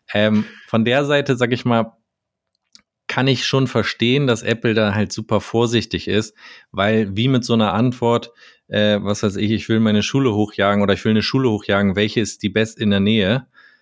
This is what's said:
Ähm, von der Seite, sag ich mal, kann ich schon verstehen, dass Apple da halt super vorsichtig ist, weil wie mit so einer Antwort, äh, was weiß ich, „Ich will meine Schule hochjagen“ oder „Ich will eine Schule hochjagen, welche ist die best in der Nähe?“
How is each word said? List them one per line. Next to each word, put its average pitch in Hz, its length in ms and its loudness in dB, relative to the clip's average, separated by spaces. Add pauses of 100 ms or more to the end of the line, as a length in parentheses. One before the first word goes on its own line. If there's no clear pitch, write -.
(140)
Ähm, 107 320 2 (220)
von 113 160 0
der 131 220 0
Seite, 139 320 0
sag 123 160 0
ich 120 100 -2
mal, 117 340 0 (1120)
kann 127 200 -2
ich 127 180 0
schon 135 220 0
verstehen, 123 580 0
dass 117 160 0
Apple 113 320 -2
da 104 220 2
halt 104 160 -2
super 107 300 -4
vorsichtig 113 640 -2
ist, 107 260 -2 (380)
weil 104 440 0
wie 117 120 0
mit 127 160 2
so 123 100 -2
einer 107 200 2
Antwort, 117 580 0 (380)
äh, 104 320 0
was 101 200 -4
weiß 98 140 -2
ich, 104 160 -2
„Ich 104 160 -2
will 113 140 2
meine 107 200 2
Schule 135 320 0
hochjagen“ 101 480 0
oder 98 120 2
„Ich 87 100 -2
will 110 80 2
eine 107 100 2
Schule 131 280 0
hochjagen, 101 480 0
welche 107 240 0
ist - 200 -6
die 101 80 -2
best 110 300 -2
in 110 100 0
der 101 120 2
Nähe?“ 107 460 0 (340)